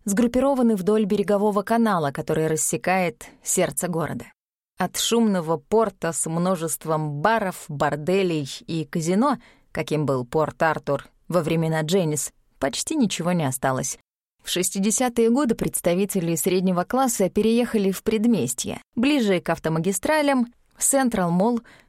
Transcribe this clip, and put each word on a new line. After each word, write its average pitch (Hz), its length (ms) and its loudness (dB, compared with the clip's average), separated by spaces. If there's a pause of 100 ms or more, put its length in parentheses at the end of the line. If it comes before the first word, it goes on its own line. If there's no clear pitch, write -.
сгруппированы 240 680 2
вдоль 208 300 2
берегового 202 580 2
канала, 208 480 2
который 156 360 -2
рассекает 170 800 -2 (180)
сердце - 460 -2
города. 165 360 -4 (520)
От 180 200 -4
шумного 190 600 2
порта 196 560 0
с - 160 -4
множеством 160 840 -2 (100)
баров, 208 460 -2
борделей 156 800 0 (200)
и 160 180 -4
казино, 190 520 0 (340)
каким 156 340 -2
был 131 200 0
Порт-Артур 151 800 -2 (200)
во 170 140 0
времена 160 400 0
Дженнис, 156 500 0 (280)
почти - 360 -4
ничего 185 360 0
не 170 140 0
осталось. 131 520 -2 (460)
В - 60 -10
шестидесятые 226 800 0
годы 240 240 2
представители 175 800 -2
среднего 180 500 0
класса 240 460 0
переехали 220 600 2
в 185 100 -8
предместье, 220 800 0 (140)
ближе 233 440 2
к 160 100 -4
автомагистралям, 233 1000 0 (280)
Централ 233 500 2
Молл, 214 320 2 (280)